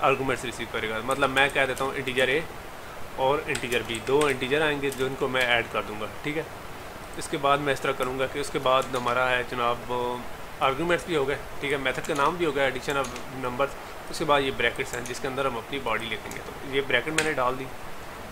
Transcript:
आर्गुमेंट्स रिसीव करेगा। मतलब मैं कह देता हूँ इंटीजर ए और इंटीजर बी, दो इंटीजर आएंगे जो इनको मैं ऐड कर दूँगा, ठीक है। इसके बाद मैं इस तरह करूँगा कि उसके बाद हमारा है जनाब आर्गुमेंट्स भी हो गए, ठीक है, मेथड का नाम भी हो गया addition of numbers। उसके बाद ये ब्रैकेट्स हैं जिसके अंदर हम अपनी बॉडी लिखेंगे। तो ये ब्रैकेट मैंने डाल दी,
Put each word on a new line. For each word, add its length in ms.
आर्गुमेंट्स 420
रिसीव 280
करेगा। 260
मतलब 320
मैं 200
कह 160
देता 180
हूँ 100
इंटीजर 360
ए 140
और 300
इंटीजर 340
बी, 240
दो 220
इंटीजर 340
आएंगे 280
जो 160
इनको 220
मैं 140
ऐड 300
कर 100
दूँगा, 260
ठीक 120
है। 100
इसके 180
बाद 240
मैं 120
इस 100
तरह 100
करूँगा 340
कि 140
उसके 180
बाद 380
हमारा 300
है 220
जनाब 300
आर्गुमेंट्स 440
भी 80
हो 120
गए, 80
ठीक 380
है, 60
मेथड 280
का 80
नाम 220
भी 80
हो 80
गया 180
addition 260
of 100
numbers। 260
उसके 140
बाद 180
ये 80
ब्रैकेट्स 440
हैं 100
जिसके 240
अंदर 180
हम 100
अपनी 220
बॉडी 280
लिखेंगे। 320
तो 360
ये 60
ब्रैकेट 340
मैंने 200
डाल 200
दी, 120